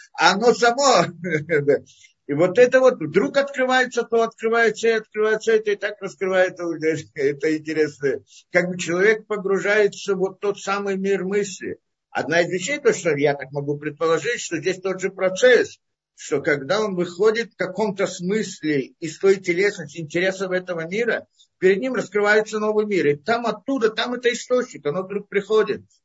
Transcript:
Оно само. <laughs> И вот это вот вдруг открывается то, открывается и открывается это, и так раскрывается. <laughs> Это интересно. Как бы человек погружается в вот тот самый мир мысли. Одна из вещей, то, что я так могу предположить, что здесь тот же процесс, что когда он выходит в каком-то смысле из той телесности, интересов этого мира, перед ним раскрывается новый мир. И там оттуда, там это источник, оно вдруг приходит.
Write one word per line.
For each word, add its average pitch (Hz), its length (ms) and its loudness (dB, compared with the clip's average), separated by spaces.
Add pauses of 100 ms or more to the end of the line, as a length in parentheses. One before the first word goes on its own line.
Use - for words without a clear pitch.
(120)
Оно 196 400 4
само. 240 540 4
<laughs> 151 800 -2 (420)
И 143 60 -4
вот 180 260 2
это 247 220 6
вот 254 180 4
вдруг 165 380 0
открывается 254 640 0
то, 233 200 0
открывается 226 640 0
и 226 40 4
открывается 214 600 -2
это, 214 180 2
и 202 60 0
так 208 240 -6
раскрывается. 185 640 0
<laughs> 156 500 -4
Это 147 420 0
интересно. 151 680 -2 (260)
Как 180 180 0
бы 180 80 -8
человек 185 520 0
погружается 202 880 0
в - 20 -4
вот 185 220 -4
тот 202 180 -4
самый 196 380 -4
мир 190 260 -2
мысли. 190 560 -4 (380)
Одна 160 240 0
из 175 80 0
вещей, 185 300 -4
то, 254 160 2
что 165 200 -2
я 143 200 2
так 139 180 -12
могу 143 240 -4
предположить, 180 640 -2
что - 160 -6
здесь 175 240 -4
тот 185 220 -6
же 190 80 -4
процесс, 185 680 2 (360)
что - 260 -4
когда 143 400 -2
он 208 140 -2
выходит 208 580 0
в - 40 -20
каком-то 196 500 -2
смысле 175 920 -4
из 156 180 -10
той 196 180 4
телесности, 180 640 -4
интересов 185 500 -4
этого 180 380 -6
мира, 208 380 -2 (320)
перед 190 200 4
ним 262 140 -4
раскрывается 214 640 0
новый 214 280 0
мир. 185 220 0
И 143 80 2
там 233 280 -2
оттуда, 220 460 -2
там 233 240 -4
это 240 180 0
источник, - 540 -4
оно 160 160 -2
вдруг 196 260 -8
приходит. 196 540 0 (220)